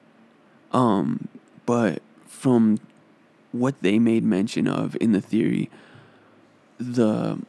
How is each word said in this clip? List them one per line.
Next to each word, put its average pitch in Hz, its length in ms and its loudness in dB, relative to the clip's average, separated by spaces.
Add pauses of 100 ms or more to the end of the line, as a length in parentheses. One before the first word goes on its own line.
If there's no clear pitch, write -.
(720)
um, 98 560 0 (380)
but 117 340 0 (260)
from 113 520 2 (720)
what 127 300 -4
they 101 160 2
made 113 260 2
mention 101 440 0
of - 320 -4
in 113 120 2
the 95 80 2
theory, - 480 -2 (1120)
the 117 600 -2 (100)